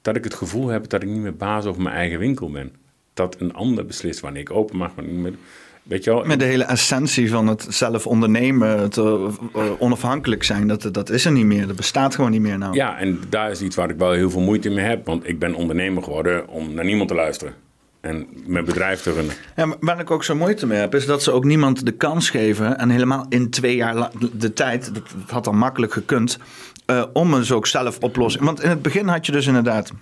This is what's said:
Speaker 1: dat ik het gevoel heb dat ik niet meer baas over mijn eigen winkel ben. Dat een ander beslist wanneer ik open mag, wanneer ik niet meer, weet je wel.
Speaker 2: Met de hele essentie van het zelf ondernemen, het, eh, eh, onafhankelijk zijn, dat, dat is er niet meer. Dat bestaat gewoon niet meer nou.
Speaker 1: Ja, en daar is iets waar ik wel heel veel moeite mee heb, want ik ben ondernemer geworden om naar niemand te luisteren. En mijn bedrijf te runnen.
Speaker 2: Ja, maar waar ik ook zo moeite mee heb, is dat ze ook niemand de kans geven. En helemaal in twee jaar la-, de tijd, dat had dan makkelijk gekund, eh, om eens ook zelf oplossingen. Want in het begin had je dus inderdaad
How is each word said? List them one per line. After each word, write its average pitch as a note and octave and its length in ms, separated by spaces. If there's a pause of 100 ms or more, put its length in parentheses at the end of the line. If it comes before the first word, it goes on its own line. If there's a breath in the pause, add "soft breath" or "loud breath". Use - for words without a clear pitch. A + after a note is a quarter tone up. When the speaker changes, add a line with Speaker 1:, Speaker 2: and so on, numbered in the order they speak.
Speaker 1:
dat G#2+ 140
ik - 80
het G#2+ 100
gevoel G#2 340
heb A2+ 220
dat G#2 140
ik F#2+ 60
niet G#2+ 120
meer G2 140
baas G#2 300
over F#2 160
mijn F2+ 140
eigen E2+ 240
winkel A2+ 300
ben. C#2 240 (400)
Dat F2+ 260
een F2+ 140
ander A2 320
beslist - 340
wanneer C#2+ 220
ik D2 100
open G2+ 260
mag, F2 180
wanneer E2 180
ik F2+ 60
niet F2 100
meer, G#2+ 100 (440 loud breath)
weet G2 200
je - 100
wel. A#2 120
Speaker 2:
Met D3+ 140
de C3 60
hele B2+ 180
essentie B2+ 680
van A2+ 180
het A2 220
zelf A#2 380
ondernemen, A2+ 720
het, G2+ 180
eh, G#2+ 260 (320)
eh, G#2+ 80 (160)
onafhankelijk B2 640
zijn, G#2 240
dat, G#2 240
dat G2 180
is A#2+ 160
er E3+ 60
niet B2 140
meer. G#2 220
Dat F#2+ 80
bestaat C3+ 400
gewoon B2+ 160
niet A2 100
meer G#2 160
nou. G2 180
Speaker 1:
Ja, C3 220
en F#2 220 (100)
daar G#2+ 220
is F#2 100
iets F#2+ 140
waar - 140
ik D#2+ 80
wel F2+ 140
heel F2+ 180
veel F2+ 120
moeite G#2 280
mee G2+ 160
heb, A2+ 200
want E2 220
ik E2+ 120
ben E2 160
ondernemer F2 480
geworden D#2+ 440
om D#2+ 260
naar E2 120
niemand G2 240
te F#2 60
luisteren. D#2 380 (480)
En D#2+ 260 (180)
mijn F2 200
bedrijf F2+ 360
te F2 120
runnen. D#2 200 (220 loud breath)
Speaker 2:
Ja, E3 100
maar D#3 140
waar E3+ 200
ik E3 120
ook D#3+ 120
zo D#3 120
moeite F3 320
mee G#2+ 120
heb, G2+ 160
is C3+ 100
dat C#3+ 180
ze C#3+ 80
ook B2+ 120
niemand C#3 420
de A#2 60
kans D#3 380
geven. A2 480
En A#2+ 120
helemaal B2+ 400
in B2 200
twee B2 260
jaar A#2 200
la-, A#2 160 (260)
de A2 160
tijd, B2+ 400
dat G#2+ 100 (240)
had A#2 160
dan G#2 140
makkelijk B2 360
gekund, A#2+ 460 (460 loud breath)
eh, B2 180 (100)
om E3 200
eens B2+ 180
ook A2+ 160
zelf B2+ 320
oplossingen. A#2+ 460
Want D3+ 180
in D#3 60
het D#3+ 120
begin F#3+ 260
had E3+ 180
je - 60
dus C#3+ 160
inderdaad A#2 440 (100)